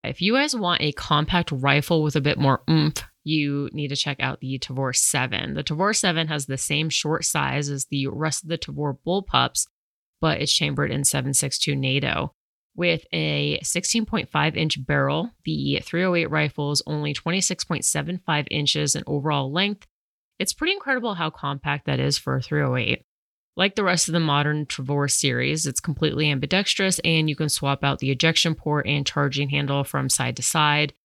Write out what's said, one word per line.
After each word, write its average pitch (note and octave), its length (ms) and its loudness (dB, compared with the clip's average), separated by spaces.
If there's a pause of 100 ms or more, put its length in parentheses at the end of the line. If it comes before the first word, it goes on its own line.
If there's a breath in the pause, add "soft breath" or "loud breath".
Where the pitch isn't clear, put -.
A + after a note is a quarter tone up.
If - 180 -4
you G#3 120 4
guys C#4+ 200 2
want F3+ 280 0
a D3 100 2
compact D#3 580 2
rifle C#3+ 520 2
with D3+ 120 0
a D3+ 60 4
bit C#3+ 180 0
more C3+ 320 4
oomph, D3+ 320 4 (220)
you C#3+ 480 -2
need D3 160 -6
to C#3 80 -4
check C#3+ 240 -2
out C3 200 -2
the C3 180 -4
Tavor C3 360 -4
seven. B2+ 600 0
The C#3+ 100 -6
Tavor F#3 300 0
seven E3 340 0
has D3 180 -4
the C3+ 100 -6
same D#3 320 -2
short D#3 360 -2
size C#3+ 440 0
as C#3 180 -4
the C#3 200 -2
rest D3+ 380 -4
of D#3 40 -12
the E3 80 -2
Tavor C#3+ 480 -4
bullpups, E3 640 0 (540)
but D#3+ 200 2
it's - 140 0
chambered C#3+ 380 0
in C#3 120 -2
seven C3+ 300 0
six - 240 0
two C#3+ 160 0
nato. C3+ 580 0 (440)
With F3 360 0
a D3 500 0
sixteen G#3+ 440 0
point - 240 -4
five D#3 260 0
inch D3+ 300 -2
barrel, D3 460 0 (120)
the C#3 380 -2
three F3 220 -2
oh F3+ 100 2
eight - 160 0
rifle D3 400 0
is D3 160 0
only D3 260 -2
twenty-six F3+ 520 -2
point - 200 -4
seven D#3+ 400 -2
five D3+ 260 0
inches D3 440 0
in - 140 -4
overall C#3+ 440 -2
length. G3+ 340 -2 (520)
It's - 140 -2
pretty F4+ 220 -2
incredible B3+ 400 -2
how D#3+ 160 -2
compact C#3+ 560 -4
that C#3 120 0
is C#3 180 0
for C3 200 -2
a B2+ 60 -2
three D3 200 0
oh B2+ 140 2
eight. B2 260 -2 (560)
Like G3 160 0
the G#3 100 0
rest F3+ 220 2
of D#3+ 60 -2
the E3+ 80 2
modern D3 460 2
Tavor C#3+ 440 -2
series, C#3 560 0
it's C3+ 140 -2
completely D3+ 500 0
ambidextrous, F#3 720 2
and D#3+ 280 4
you C#3+ 40 0
can D3+ 140 0
swap C#3 340 0
out C#3 180 0
the C3+ 100 0
ejection D#3+ 440 2
port D3 320 0
and C#3+ 200 0
charging C#3 420 0
handle C#3 340 0
from C3+ 280 -2
side B2+ 260 0
to B2 60 -6
side. D3+ 500 2 (120)